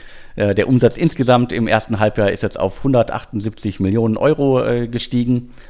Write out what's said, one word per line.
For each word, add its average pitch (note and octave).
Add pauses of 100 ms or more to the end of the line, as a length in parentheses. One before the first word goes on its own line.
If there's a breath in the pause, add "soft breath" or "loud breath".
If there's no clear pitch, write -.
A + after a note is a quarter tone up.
(380 loud breath)
Äh, G2+
der G#2
Umsatz A#2+
insgesamt B2
im A2
ersten A2
Halbjahr G#2+
ist -
jetzt G#2
auf -
hundertachtundsiebzig A2
Millionen A2
Euro, C#3
äh, A#2+
gestiegen. A#2+ (180 loud breath)